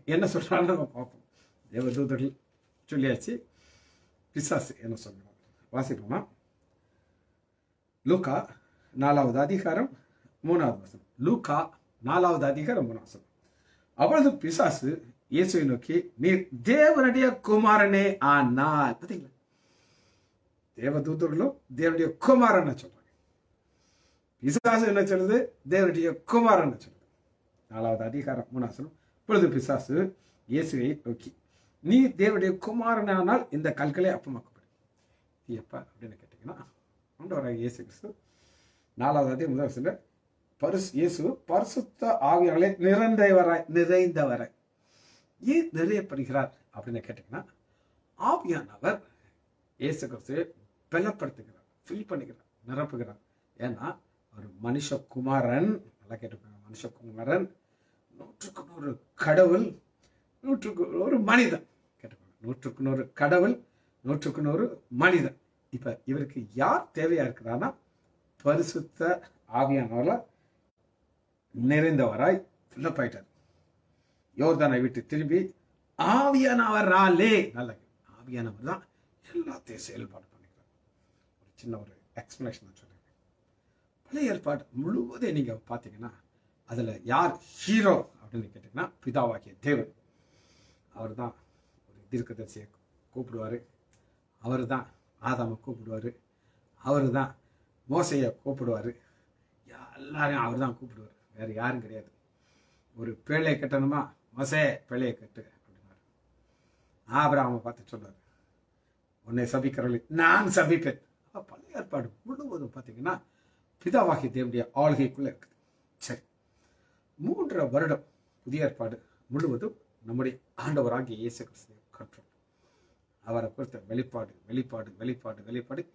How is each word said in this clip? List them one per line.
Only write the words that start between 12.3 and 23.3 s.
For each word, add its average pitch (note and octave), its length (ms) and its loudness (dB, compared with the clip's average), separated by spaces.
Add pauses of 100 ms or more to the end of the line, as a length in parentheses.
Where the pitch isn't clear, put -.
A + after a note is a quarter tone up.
அதிகாரம் D3+ 460 -2
மூணாவது A2 100 -12
வசனம். - 260 -20 (680)
அப்பொழுது C4+ 420 4
பிசாசு D#3 680 -2 (240)
இயேசுவை E3+ 380 2
நோக்கி, D3 500 -2
"நீர் F#3 320 2 (140)
தேவனுடைய C4 800 6
குமாரனே G3+ 800 4
ஆனால்." C#3 760 4
பாத்தீங்களா? F3 360 -12 (1500)
தேவதூதர்களும் D#3 840 -2 (180)
தேவனுடைய D#3+ 440 0
குமாரன்னு G#3 560 6
சொல்றாங்க. - 360 -20 (1300)